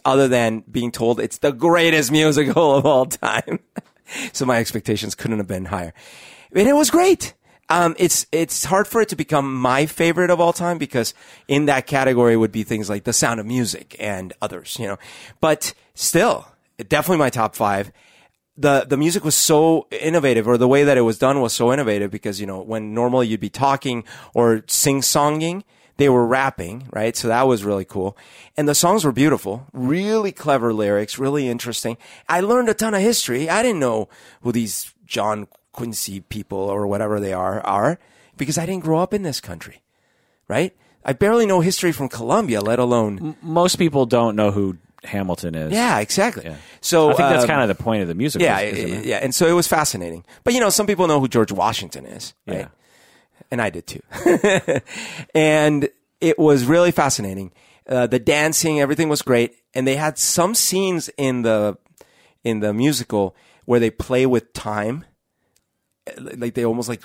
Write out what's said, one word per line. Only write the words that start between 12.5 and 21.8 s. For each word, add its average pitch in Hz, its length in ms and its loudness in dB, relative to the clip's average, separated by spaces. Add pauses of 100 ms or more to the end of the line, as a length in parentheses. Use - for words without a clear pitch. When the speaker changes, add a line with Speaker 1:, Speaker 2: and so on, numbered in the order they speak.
Speaker 1:
be 110 120 -4
things 107 260 -6
like 101 160 -6
The 117 80 -4
Sound 117 260 0
of 101 60 -10
Music 120 560 -6
and 95 400 -8
others, 95 400 -10
you 110 60 -6
know. 98 100 -8 (420)
But 156 340 0 (200)
still, - 520 0 (440)
definitely 156 300 0
my 139 100 2
top 113 260 -2
five. 101 340 -2 (680)
The, 143 280 2
the 135 120 0
music 170 260 0
was 156 120 0
so 160 560 4
innovative, 139 540 2
or 120 120 4
the 123 100 4
way 139 160 6
that 143 140 4
it 127 60 4
was 113 140 0
done 139 220 2
was 117 140 0
so 120 180 2
innovative, 104 400 -2